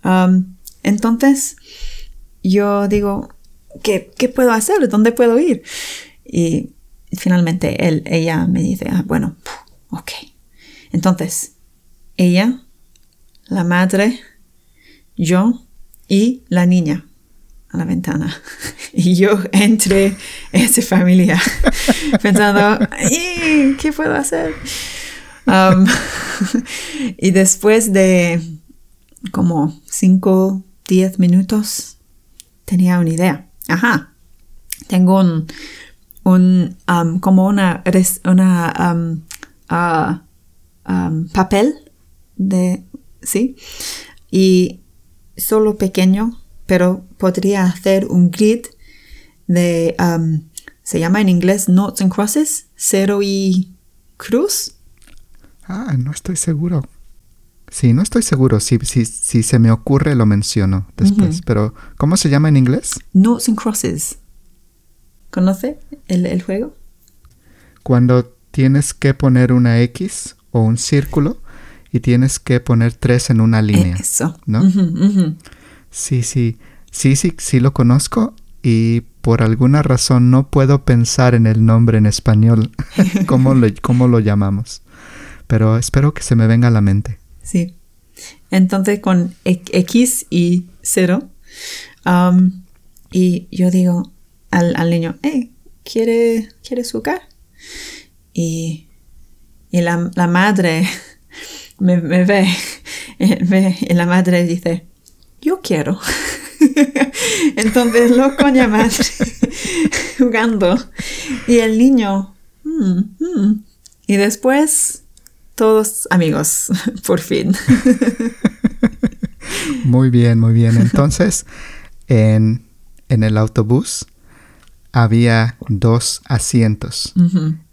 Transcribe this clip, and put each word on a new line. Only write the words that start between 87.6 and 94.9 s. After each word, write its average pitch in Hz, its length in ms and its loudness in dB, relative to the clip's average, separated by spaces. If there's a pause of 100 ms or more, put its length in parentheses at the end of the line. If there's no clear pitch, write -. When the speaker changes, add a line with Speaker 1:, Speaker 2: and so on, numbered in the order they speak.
Speaker 1:
Entonces 196 500 0
con 180 360 0 (100)
e-, 180 160 -2 (100)
X 233 580 0
y 175 360 0 (160)
cero, 185 480 -2 (720)
am, 180 600 2 (480)
y 180 400 0
yo 185 180 0
digo 180 420 0 (400)
al, 175 240 0
al 170 140 -2
niño, 170 320 -4